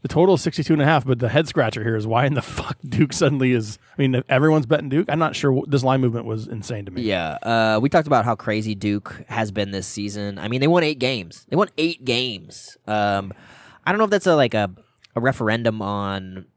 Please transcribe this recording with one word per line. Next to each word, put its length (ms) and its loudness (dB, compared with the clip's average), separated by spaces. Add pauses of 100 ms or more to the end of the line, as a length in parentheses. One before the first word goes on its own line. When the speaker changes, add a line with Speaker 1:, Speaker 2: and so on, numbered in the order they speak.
Speaker 1:
The 40 -6
total 280 4
is 60 -2
sixty-two 320 -2
and 80 2
a 40 2
half, 200 4
but 140 2
the 100 -2
head 180 2
scratcher 360 -2
here 120 0
is 100 -2
why 200 2
in 100 0
the 60 -2
<laughs> 20 -10
fuck 340 -8 (100)
Duke 240 0
suddenly 420 2
is, 260 -2 (180)
I 100 0
mean, 220 2
everyone's 380 4
betting 220 0
Duke. 200 0
I'm 100 0
not 160 0
sure. 160 2
Wh-, 180 0
this 140 2
line 180 4
movement 260 0
was 200 -6
insane 380 -10
to 60 -12
me. 120 -8
Speaker 2:
Yeah. 380 -2
Uh, 400 2
we 80 2
talked 180 4
about 180 4
how 100 2
crazy 400 -4
Duke 540 -4
has 220 -2
been 200 -4
this 160 -6
season. 500 -8
I 100 -8
mean, 140 -2
they 60 2
won 160 4
eight 160 -2
games. 500 -6
They 60 -4
won 140 2 (100)
eight 260 -2
games. 720 -4 (100)
Um, 460 -2 (520)
I 60 2
don't 60 2
know 80 4
if 60 -2
that's 160 2
a, 80 6
like, 180 4
a, 160 0 (460)
a 60 0
referendum 600 0
on 640 -4 (120)